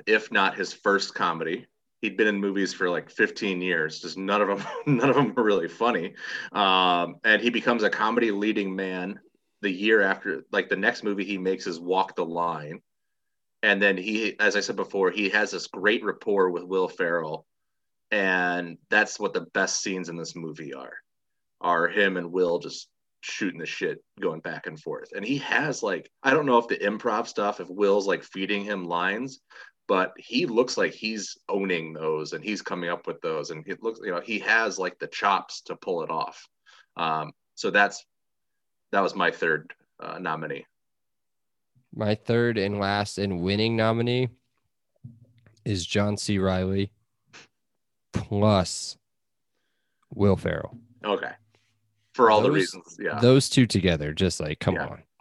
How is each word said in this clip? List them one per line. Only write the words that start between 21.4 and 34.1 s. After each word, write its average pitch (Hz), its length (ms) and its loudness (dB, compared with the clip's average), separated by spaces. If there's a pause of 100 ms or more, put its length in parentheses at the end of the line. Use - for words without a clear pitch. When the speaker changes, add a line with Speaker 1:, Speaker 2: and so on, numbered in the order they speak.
Speaker 1:
are 85 260 2
him 98 300 2
and 87 160 -6
Will 87 280 2
just - 280 -12 (320)
shooting 82 400 -6
the 78 60 -10
shit, - 360 -4 (160)
going 80 220 -4
back 80 260 -8
and 78 140 -12
forth. - 340 -10
And 98 80 -8
he 123 160 -2
has, 135 440 -2
like, 92 280 -4 (120)
I 135 80 4
don't 147 160 4
know 123 100 6
if 117 120 4
the - 100 0
improv 107 480 0
stuff, 101 340 -2
if 90 80 -10
Will's, 98 380 4
like, 90 180 0
feeding 101 400 -4
him 98 220 -4
lines, 95 540 -2 (460)
but 92 300 2
he 127 300 -2
looks 123 320 2
like 92 160 0
he's 110 420 -8 (120)
owning 90 440 -2
those 78 400 -4
and 80 100 -8
he's 101 200 -6
coming 87 260 -6
up 85 180 -6
with 82 140 -8
those. 78 300 -4
And 78 180 -12
it 95 140 -10
looks, 113 200 -6
you 98 80 -6